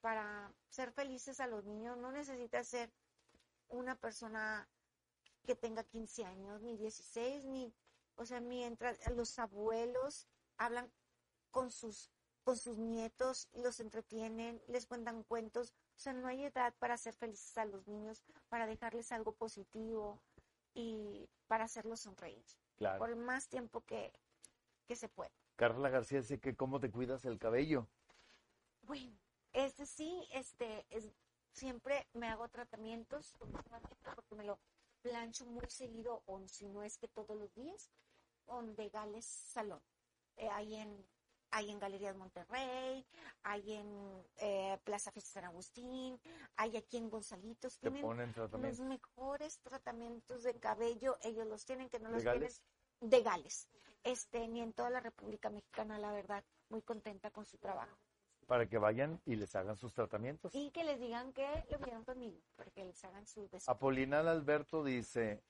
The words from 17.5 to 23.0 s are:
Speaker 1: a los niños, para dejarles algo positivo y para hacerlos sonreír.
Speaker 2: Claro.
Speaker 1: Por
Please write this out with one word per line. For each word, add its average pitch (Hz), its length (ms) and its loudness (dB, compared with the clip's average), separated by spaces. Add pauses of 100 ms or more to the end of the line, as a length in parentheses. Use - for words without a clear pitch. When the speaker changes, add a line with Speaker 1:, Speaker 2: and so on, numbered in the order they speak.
Speaker 1:
a 226 60 2
los 196 240 -6
niños, 214 340 -6 (280)
para 233 180 2
dejarles 226 460 -2
algo 220 180 0
positivo 220 920 -4 (520)
y 220 560 -4 (180)
para 220 160 6
hacerlos 226 380 -4
sonreír. 180 420 -10 (320)
Speaker 2:
Claro. 95 240 4
Speaker 1:
Por 226 160 2